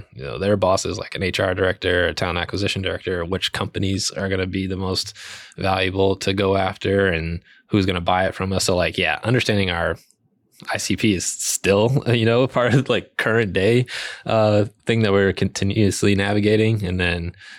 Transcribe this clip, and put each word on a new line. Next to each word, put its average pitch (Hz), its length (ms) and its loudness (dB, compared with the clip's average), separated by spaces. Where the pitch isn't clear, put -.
you 64 100 -14
know, 62 120 -8
their 101 200 2
bosses, 95 420 0
like - 160 -12
an - 80 -6
H 90 160 -2
R 95 160 0
director, 90 540 0
a 82 60 -4
talent 87 240 -2
acquisition 95 440 -4
director? 90 420 -4
Which 92 280 -4
companies - 580 -4
are 98 180 -6
gonna 92 200 -2
be 95 180 -4
the 92 100 -4
most 95 400 -4
valuable 95 580 2
to - 180 -2
go 98 220 2
after 98 500 0
and 85 340 -2
who's 98 180 4
gonna 90 140 0
buy 92 260 2
it 82 80 -2
from 95 180 -4
us? 92 120 0
So, 95 100 2
like, 87 240 0
yeah, 80 240 0
understanding 104 480 0
our 85 260 0
I - 60 -4
C - 180 -2
P 107 180 2
is 85 100 -4
still, 104 800 0
<laughs> - 40 -2
you 117 180 2
know, 123 220 4
part 120 260 2
of, 135 140 2
like, - 280 -2
current 113 360 0
day, 113 340 2
uh, 107 380 4
thing 113 160 2
that 101 100 4
we're 98 200 4
continuously 101 840 2
navigating. 104 680 2
And 90 140 -2
then, 87 340 -2